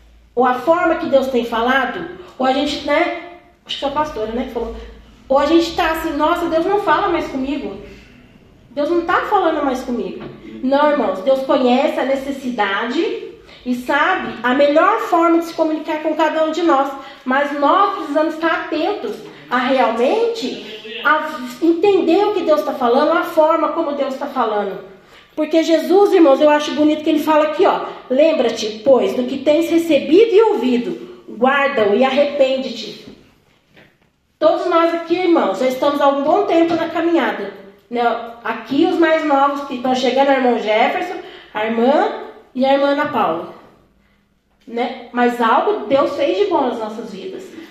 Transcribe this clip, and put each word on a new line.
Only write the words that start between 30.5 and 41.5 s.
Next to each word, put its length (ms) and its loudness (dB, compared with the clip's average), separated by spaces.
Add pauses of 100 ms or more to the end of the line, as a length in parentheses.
guarda-o 580 2
e 80 4
arrepende-te." 1040 -2 (1300)
Todos 280 2
nós 260 2
aqui, 220 -2
irmãos, 440 2
já 80 2
estamos 340 0
há 80 4
um 140 0
bom 220 2
tempo 300 2
na 140 -2
caminhada, 640 -2 (360)
né? 140 -2 (400)
Aqui 420 -2
os 140 0
mais 260 2
novos 420 0
que 80 -10
estão 200 -2
chegando, 340 2
o 40 6
irmão 260 2
Jefferson, 600 0 (340)